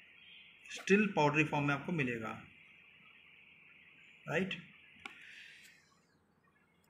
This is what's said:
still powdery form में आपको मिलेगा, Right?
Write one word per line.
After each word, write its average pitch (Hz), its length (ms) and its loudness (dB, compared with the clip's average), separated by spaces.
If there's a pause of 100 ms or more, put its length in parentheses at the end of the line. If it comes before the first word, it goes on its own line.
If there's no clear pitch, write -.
(720)
still 208 360 4 (100)
powdery 151 280 6
form 147 220 0
में 143 80 2
आपको 139 180 -4
मिलेगा, 120 500 -4 (1900)
Right? 180 260 -2 (2250)